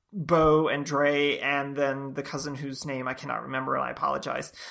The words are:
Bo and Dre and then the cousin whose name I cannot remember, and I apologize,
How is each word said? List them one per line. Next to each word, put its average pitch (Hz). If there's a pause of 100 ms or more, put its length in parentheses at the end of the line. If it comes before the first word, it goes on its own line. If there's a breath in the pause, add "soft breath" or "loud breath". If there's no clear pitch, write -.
(120)
Bo 160
and 143
Dre 143
and 139
then 139
the 139
cousin 139
whose 139
name 131
I 131
cannot 123
remember, 131
and 135
I 127
apologize, - (180 loud breath)